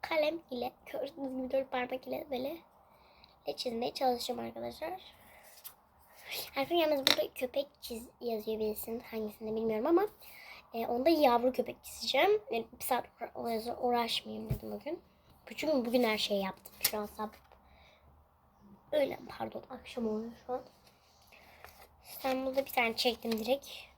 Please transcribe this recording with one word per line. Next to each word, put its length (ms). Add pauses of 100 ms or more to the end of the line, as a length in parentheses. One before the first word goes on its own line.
kalem 380 (120)
ile 220 (140)
gördüğünüz 500
gibi 140
dört 200
parmak 360
ile 240
böyle 260 (1000)
çizmeye 380
çalışacağım 460
arkadaşlar. 600 (1500)
Arkadaşlar 280
yalnız 300
burada 280
köpek 320 (160)
çiz 200 (180)
yazıyor 380
birisinin 420
hangisinde 560
bilmiyorum 300
ama, 200 (680)
e, 120
onda 240
yavru 420
köpek 320
çizeceğim. 560 (120)
E, 120 (160)
bir 40
saat 200 (160)
uğra-, 140
uğra-, 460
uğraşmayayım 720
dedim 220
bugün. 300 (540)
Çünkü 300
bugün 180
her 140
şeyi 240
yaptım. 380
Şu 180
an 80
sabah 260 (1600)
öğlen, 340 (120)
pardon, 320
akşam 380
oluyor 240 (140)
şu 60
an. 100 (1500)
İstanbul'da 580
bir 40
tane 260
çektim 360
direkt. 360 (300)